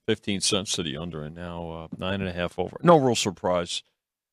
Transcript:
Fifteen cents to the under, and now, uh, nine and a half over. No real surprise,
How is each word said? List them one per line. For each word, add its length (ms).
Fifteen 360
cents 320
to 100
the 120
under, 280
and 120
now, 360
uh, 160
nine 240
and 80
a 40
half 260
over. 240
No 140
real 180
surprise, 680